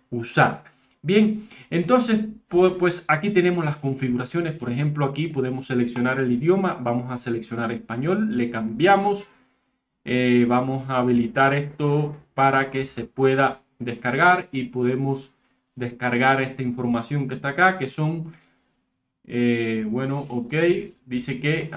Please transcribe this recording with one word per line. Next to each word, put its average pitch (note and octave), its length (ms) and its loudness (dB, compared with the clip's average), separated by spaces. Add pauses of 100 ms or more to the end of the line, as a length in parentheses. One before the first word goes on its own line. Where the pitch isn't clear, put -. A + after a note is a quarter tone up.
(120)
usar. A#2 540 0 (380)
Bien, G#3+ 440 2 (240)
entonces, A3 500 2 (280)
pu-, F#3 300 4
pues F3 300 0
aquí D#3 220 0
tenemos F3 340 2
las D3 120 -2
configuraciones. C3+ 760 -2
Por A#2+ 180 -6
ejemplo, D3 340 0
aquí C#3+ 240 -2
podemos C3 380 -4
seleccionar B2 520 0
el B2+ 140 2
idioma. E3+ 480 2
Vamos A#2+ 300 -2
a A#2+ 80 -8
seleccionar A#2 540 -4
español, D3 640 -2
le A#2+ 140 0
cambiamos. F#3+ 760 2 (760)
Eh, B2 440 4
vamos C3 400 0
a C3 100 0
habilitar B2 560 2
esto D3 640 -2 (180)
para C3+ 360 2
que C3+ 160 -4
se A#2+ 180 -10
pueda C3+ 580 2 (160)
descargar C#3 720 2
y C3 120 -4
podemos B2+ 680 -2 (420)
descargar B2 680 2
esta C3 220 -6
información A#2+ 680 -2
que C3 60 -8
está C#3 160 -6
acá, F#3 280 2
que C3 100 -4
son, D#3+ 440 -4 (920)
eh, A#2 640 0
bueno, C3+ 400 -4
ok, A#2+ 260 -6 (500)
dice B2 360 -6
que D#3 360 -2